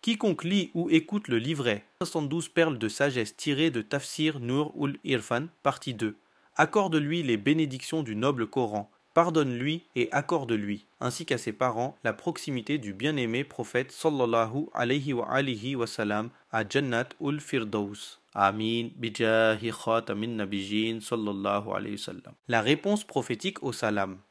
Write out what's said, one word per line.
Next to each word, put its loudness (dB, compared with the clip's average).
quiconque 0
lit 2
ou -2
écoute 2
le 2
livret 0
soixante-douze -2
perles 2
de 0
sagesse 0
tirées 2
de -2
Tafsir -2
Nour 0
ul -2
Irfan, 0
partie -2
deux, -2
accorde-lui 4
les 2
bénédictions 0
du -4
noble 2
Coran, -2
pardonne-lui 2
et 2
accorde-lui, 0
ainsi -4
qu'à 0
ses -4
parents, -2
la 2
proximité -4
du -6
bien-aimé -2
prophète -4
sallallahu 0
alayhi 0
wa -2
alihi -2
wa -2
sallam -2
à 0
Jannat 0
ul -2
Firdaus. -4
Amin. 2
Bijahi 2
khatamin -2
nabijin -2
sallallahu -2
alayhi -4
wa -10
sallam. -12
La 2
réponse 2
prophétique -4
au -2
salam. 0